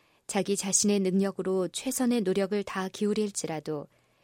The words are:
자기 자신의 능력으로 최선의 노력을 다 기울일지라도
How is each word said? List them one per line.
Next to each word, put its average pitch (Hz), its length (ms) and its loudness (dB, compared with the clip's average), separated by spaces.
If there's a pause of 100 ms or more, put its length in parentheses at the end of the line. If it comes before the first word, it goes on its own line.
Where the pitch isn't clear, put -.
(260)
자기 196 300 0
자신의 202 440 2
능력으로 190 680 0
최선의 240 540 0
노력을 196 420 0
다 190 240 -4
기울일지라도 190 1000 -2 (380)